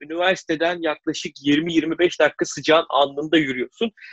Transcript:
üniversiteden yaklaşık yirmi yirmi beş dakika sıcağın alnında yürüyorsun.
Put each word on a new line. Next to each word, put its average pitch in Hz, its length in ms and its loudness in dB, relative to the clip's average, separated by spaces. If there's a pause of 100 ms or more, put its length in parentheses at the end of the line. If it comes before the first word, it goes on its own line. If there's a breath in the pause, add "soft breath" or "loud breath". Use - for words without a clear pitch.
üniversiteden 170 800 -2
yaklaşık 151 600 -6
yirmi 151 300 0
yirmi 160 260 0
beş 175 200 0
dakika 156 260 2
sıcağın 156 440 2
alnında 143 480 0
yürüyorsun. 135 540 -2 (220 loud breath)